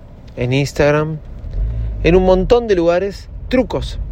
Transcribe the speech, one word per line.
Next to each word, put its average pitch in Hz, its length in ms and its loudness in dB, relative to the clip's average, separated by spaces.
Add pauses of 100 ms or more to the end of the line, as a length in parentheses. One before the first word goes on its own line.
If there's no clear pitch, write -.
(380)
en 123 160 -2
Instagram, 147 640 0 (840)
en 165 120 4
un 185 80 6
montón 185 440 4
de 208 80 2
lugares, 175 520 0 (220)
trucos 208 500 0 (120)